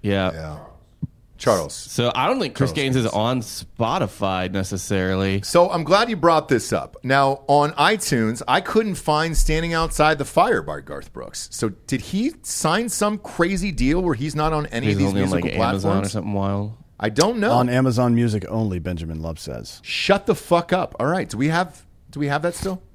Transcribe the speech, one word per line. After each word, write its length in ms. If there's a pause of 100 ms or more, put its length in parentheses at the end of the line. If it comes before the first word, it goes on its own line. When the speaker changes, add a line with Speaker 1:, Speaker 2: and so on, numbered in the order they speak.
Speaker 1:
Yeah. 300
Speaker 2:
Yeah. 280 (800)
Charles. 360
Speaker 1:
So 400
I 120
don't 120
think 160
Chris 160
Speaker 2:
Charles 60
Speaker 1:
Gaines 180
is 80
Speaker 2:
Gaines. 100
Speaker 1:
on 280
Spotify 1080
necessarily. 920
Speaker 2:
So 260
I'm 140
glad 260
you 60
brought 320
this 260
up. 300
Now, 440
on 260
iTunes, 760
I 140
couldn't 340
find 420
Standing 360
Outside 440
the 80
Fire 380
by 180
Garth 320
Brooks. 380
So 180
did 320
he 300 (100)
sign 480
some 300
crazy 520
deal 300
where 140
he's 200
not 160
on 160
any 200
Speaker 1:
He's 80
Speaker 2:
of 40
these 100
Speaker 1:
only 140
on, 60
like, 140
Speaker 2:
musical 200
Speaker 1:
Amazon 280
or 20
Speaker 2:
platforms? 180
Speaker 1:
something 220
wild? 400 (260)
Speaker 2:
I 100
don't 300
know. 120
Speaker 3:
On 180
Amazon 460
Music 340
only, 300
Benjamin 420
Love 160
says. 460
Speaker 2:
Shut 420
the 80
fuck 400
up. 260
All 60
right. 240
Do 80
we 120
have, 360 (240)
do 100
we 80
have 140
that 140
still? 260 (140)